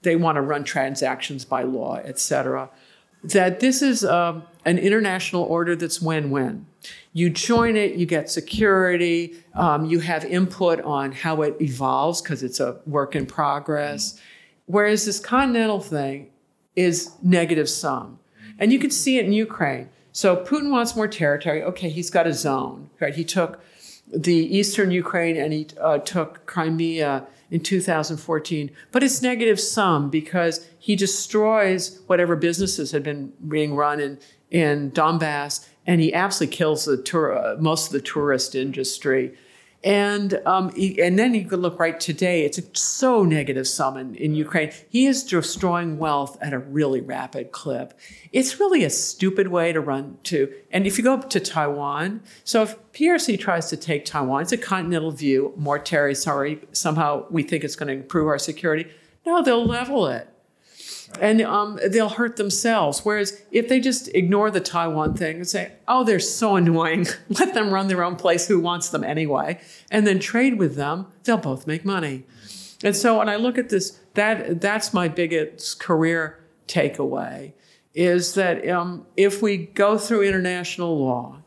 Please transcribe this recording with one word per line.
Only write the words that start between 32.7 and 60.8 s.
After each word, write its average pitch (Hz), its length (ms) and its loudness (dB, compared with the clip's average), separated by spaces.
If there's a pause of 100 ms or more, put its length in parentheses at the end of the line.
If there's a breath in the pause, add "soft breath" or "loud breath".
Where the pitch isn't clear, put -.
had 147 100 -2
been 143 300 -8 (140)
being 151 280 -2
run 147 260 0
in, 139 180 -6 (320 soft breath)
in 147 420 2
Donbass, 156 720 0 (200 loud breath)
and 175 140 4
he 160 140 2
absolutely 165 420 0
kills 151 300 0
the 139 100 2
tour-, 151 400 0
uh, 107 220 -2
most 160 300 0
of - 40 -8
the 143 80 -2
tourist 139 540 -2
industry. 131 800 -2 (500 loud breath)
And, 202 600 2
um, 185 300 2
he, 185 260 0
and 180 160 4
then 240 160 4
you 202 100 0
can 180 160 -2
look 175 200 -2
right 165 180 2
today, 175 460 0
it's 147 160 -2 (200)
so 247 440 2
negative 135 420 0
sum 135 300 -2
in, 131 180 -10
in 151 220 -2
Ukraine. 151 340 -2 (180 loud breath)
He 254 180 4
is 254 180 2
destroying 170 760 -2
wealth 147 420 -2
at 147 120 -6
a 135 60 -4
really 139 420 0
rapid 131 500 -8
clip. 135 420 -8 (400 loud breath)
It's 262 280 0
really 370 240 4
a 139 60 0
stupid 190 580 0
way 170 240 0
to 160 80 0
run 139 440 -6
to, 139 280 0 (180 loud breath)
and 190 160 2
if 196 120 0
you 226 60 -2
go 262 100 6
up 262 160 -6
to 185 100 2
Taiwan, 147 800 -4 (240 loud breath)
so 226 180 2
if 220 140 -4 (160)
P 320 180 2
R 339 80 4
C 214 180 0
tries 170 340 -2
to 156 60 -4
take 147 280 -4
Taiwan, 139 380 -2
it's 170 100 -2
a 240 40 0
continental 170 540 -2
view, 139 460 0
more 143 240 -2
territory, 143 800 0 (100)
somehow 151 580 0
we 165 140 0
think 151 220 -2
it's 147 100 -8
gonna 143 180 -6
improve 151 360 -2
our 143 100 0
security. 156 500 -4 (380 loud breath)
No, 339 160 2
they'll 240 240 2
level 247 400 0
it. 127 220 -6 (920 loud breath)